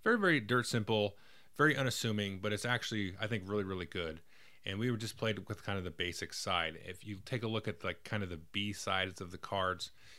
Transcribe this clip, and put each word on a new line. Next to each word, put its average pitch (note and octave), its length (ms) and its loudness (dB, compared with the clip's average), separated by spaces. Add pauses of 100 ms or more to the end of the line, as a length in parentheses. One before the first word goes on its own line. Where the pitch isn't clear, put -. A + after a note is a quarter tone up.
Very, A3+ 140 6
very F3 220 6
dirt A#2 260 4
simple, G#2+ 500 4 (400)
very D3 180 8
unassuming, G#2+ 640 0
but G#2 120 0
it's G#2 140 -2
actually, A2 520 0
I A2+ 100 -2
think, G#2 180 -2
really, G#2 180 0
really F#2 220 -2
good. D#2+ 340 -4 (460)
And G2 120 -2
we B2 120 0
were A2+ 80 0
just A2 180 -6
played G#2 320 -2
with - 160 -6
kind G2 140 0
of F#2 60 -4
the F2+ 60 -4
basic F2 440 -4
side. E2 500 0
If F2+ 220 -10
you G2+ 180 -6
take A#2 200 -4
a A2+ 40 0
look A2 180 -2
at, - 160 -4
like, F2+ 220 -4
kind G#2 180 -2
of F#2 60 -4
the F2 80 -6
B G2+ 380 -2
sides F#2+ 480 0
of F2 80 -8
the F2+ 80 -10
cards, F#2 540 -2 (260)